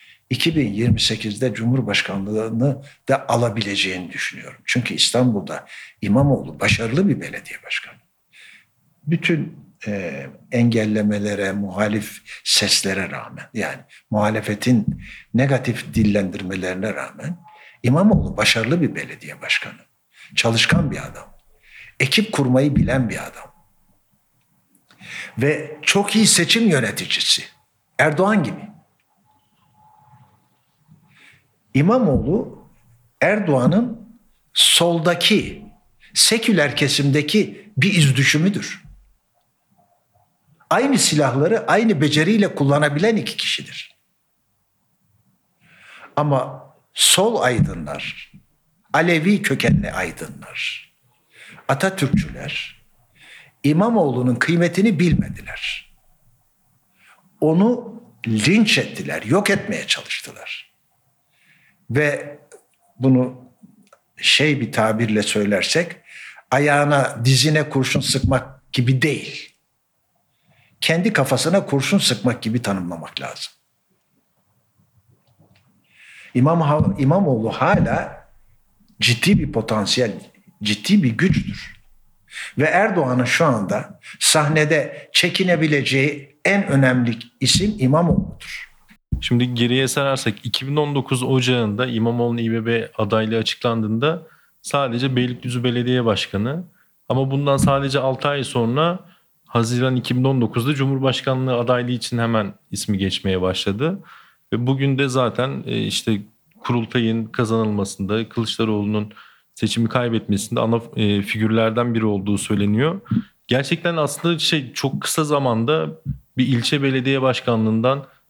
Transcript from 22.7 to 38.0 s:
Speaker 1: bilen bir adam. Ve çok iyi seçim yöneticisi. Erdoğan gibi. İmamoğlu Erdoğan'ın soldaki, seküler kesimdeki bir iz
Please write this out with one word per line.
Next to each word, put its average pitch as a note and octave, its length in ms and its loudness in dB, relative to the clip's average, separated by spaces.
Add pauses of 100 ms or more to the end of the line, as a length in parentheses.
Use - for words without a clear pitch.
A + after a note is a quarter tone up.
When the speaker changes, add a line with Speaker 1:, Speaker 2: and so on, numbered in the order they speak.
Speaker 1:
bilen A#2+ 340 2
bir F2+ 80 -6
adam. - 360 -14 (1800)
Ve C#3 440 -2
çok G3+ 340 0
iyi G#3+ 120 6
seçim G#3 420 4
yöneticisi. - 760 0 (560)
Erdoğan E3+ 440 2
gibi. - 260 -8 (3000)
İmamoğlu E3+ 880 2 (580)
Erdoğan'ın F3+ 960 0 (340)
soldaki, E3+ 1120 2 (480)
seküler F#3+ 600 2
kesimdeki D3 1040 0
bir F#3+ 160 2
iz C#3+ 220 4